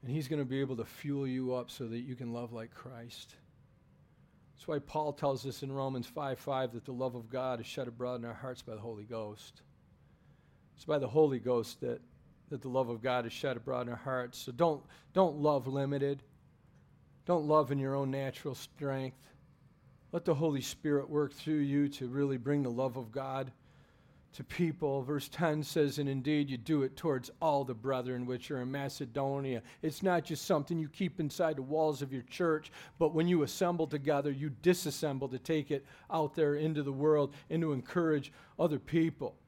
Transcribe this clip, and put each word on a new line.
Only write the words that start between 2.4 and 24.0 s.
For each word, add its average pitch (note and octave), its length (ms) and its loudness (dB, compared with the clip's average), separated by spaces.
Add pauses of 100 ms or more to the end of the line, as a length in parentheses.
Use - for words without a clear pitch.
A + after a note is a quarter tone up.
like A2+ 180 -10
Christ." A#2 640 -16 (1160)
That's - 120 -18
why D#3 120 -2
Paul D3+ 340 -2
tells C3+ 320 -2
us C3 180 -8
in C3+ 80 -8
Romans C3+ 360 -4
five C#3 320 -6
five C3 340 -2
that A#2 140 -10
the C3 80 -10
love B2 200 -2
of A#2 140 -10
God B2+ 320 -2
is A#2 60 -10
shed B2+ 220 -6
abroad B2 320 -6
in A#2 40 -8
our A#2 80 -8
hearts B2 300 -10
by A2+ 120 -10
the G#2+ 60 -10
Holy A2 240 -10
Ghost. G#2+ 560 -10 (1160)
It's - 100 -18
by D3+ 120 2
the C3 100 -2
Holy C#3 320 6
Ghost A#2+ 400 0
that, A#2+ 200 -4 (480)
that C#3+ 120 -6
the C3+ 80 -10
love B2+ 220 2
of A#2 100 -4
God B2 260 0
is A2+ 60 -6
shed C3 240 -2
abroad B2 300 -4
in - 20 -6
our A#2+ 80 -6
hearts. B2+ 420 -4
So - 140 -10
don't, D3 320 2 (300)
don't E3+ 240 6
love C#3+ 280 4
limited. C#3 560 0 (1000)
Don't E3 240 2
love D3+ 240 6
in C#3+ 60 2
your C3+ 160 0
own C#3 160 0
natural C3+ 440 -4
strength. C3+ 720 -6 (880)
Let E3+ 140 -2
the E3+ 80 6
Holy C#3+ 260 2
Spirit C#3+ 480 0
work D3 240 0
through D#3 280 0
you C#3+ 280 4
to C3+ 200 -6
really C#3 280 0
bring C#3+ 260 2
the B2+ 80 0
love B2 280 -2
of A2+ 120 -10
God C3+ 420 -4 (840)